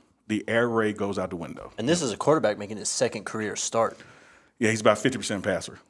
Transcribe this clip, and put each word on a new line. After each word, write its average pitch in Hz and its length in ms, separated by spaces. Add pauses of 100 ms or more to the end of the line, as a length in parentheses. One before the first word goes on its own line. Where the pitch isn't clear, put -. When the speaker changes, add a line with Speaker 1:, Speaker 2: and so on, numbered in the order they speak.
(280)
Speaker 1:
the 107 200
air 117 220
raid 110 280
goes 101 200
out 92 120
the 92 80
window. - 400
Speaker 2:
And 110 120
this 175 120
is 127 100
a 95 60
quarterback 117 400
making 104 200
his 98 120
second 113 360
career 107 300
start. - 420 (600)
Speaker 1:
Yeah, 113 100
he's 110 120
about 107 180
fifty 127 180
percent 101 260
passer. 90 360 (100)